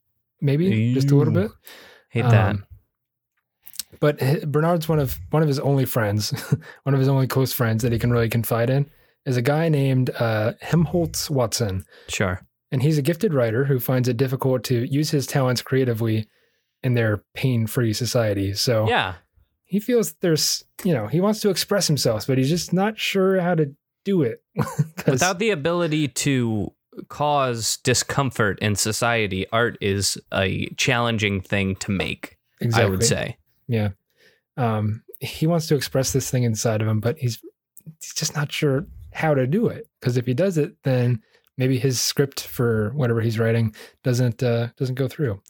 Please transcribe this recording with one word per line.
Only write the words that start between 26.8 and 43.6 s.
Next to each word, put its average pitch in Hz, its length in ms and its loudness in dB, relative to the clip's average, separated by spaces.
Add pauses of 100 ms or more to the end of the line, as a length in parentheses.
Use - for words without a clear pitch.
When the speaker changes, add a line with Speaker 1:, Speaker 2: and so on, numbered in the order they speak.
Speaker 2:
cause 135 760 -2
discomfort 120 760 0
in 104 160 0
society, 107 760 -2
art 117 300 0
is 98 360 -2 (160)
a 98 340 0 (100)
challenging 113 640 0
thing 95 360 -2
to - 140 -6
make, - 460 -6 (240)
I 113 240 2
would 95 160 0
Speaker 1:
Exactly. - 40 2
Speaker 2:
say. - 320 -2 (300)
Speaker 1:
Yeah. 107 220 0 (640)
Um, 110 480 -2 (160)
he - 280 -4
wants 165 200 0
to 156 80 2
express 131 380 -2
this 131 180 -2
thing 127 120 0
inside 110 380 0
of 110 60 0
him, 107 140 0
but 117 160 -2
he's, 120 220 -4 (600)
he's - 140 -14
just - 220 -6
not 147 160 -4
sure 143 340 0 (280)
how 160 200 0
to 131 140 2
do 170 200 0
it. - 200 -8 (140)
'Cause 123 160 0
if 120 80 0
he 131 80 0
does 175 240 0
it, 147 260 0
then 123 380 0 (360)
maybe 131 220 2
his 127 200 0
script - 420 -2
for 110 520 0
whatever 120 260 2
he's 110 200 0
writing 113 340 2 (300)